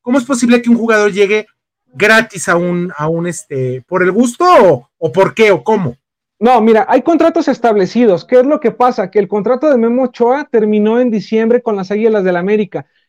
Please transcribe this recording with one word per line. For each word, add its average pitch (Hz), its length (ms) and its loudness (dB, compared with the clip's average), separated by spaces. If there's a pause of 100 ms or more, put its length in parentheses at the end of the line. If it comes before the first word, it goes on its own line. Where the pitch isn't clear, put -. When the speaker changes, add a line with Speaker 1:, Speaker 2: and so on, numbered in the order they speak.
Speaker 1:
cómo 247 160 -2
es 247 60 -2
posible 240 380 0
que 233 80 -4
un 233 80 4
jugador 214 340 0
llegue 202 360 0 (460)
gratis 214 540 0
a 175 100 2
un, 175 380 -4
a 151 120 -4
un, 170 200 -4
este, 131 600 -8
por 185 160 -4
el 190 80 2
gusto 240 340 0
o, 226 520 4
o 160 140 -4
por 185 220 0
qué 220 180 2
o 175 120 0
cómo? 190 320 -2 (420)
Speaker 2:
No, 233 240 2
mira, 220 280 2
hay 254 120 2
contratos 330 460 0
establecidos. 214 760 0
¿Qué 247 160 2
es 254 60 2
lo 294 140 0
que 233 120 -2
pasa? 220 380 -2
Que 214 100 -2
el 202 80 -2
contrato 233 420 -2
de 269 80 2
Memo 233 260 0
Ochoa 247 480 -2
terminó 214 480 0
en 247 100 0
diciembre 226 520 -2
con 220 140 -4
las 190 160 -8
Águilas 214 320 0
del 185 120 -2
América. 185 500 -4 (240)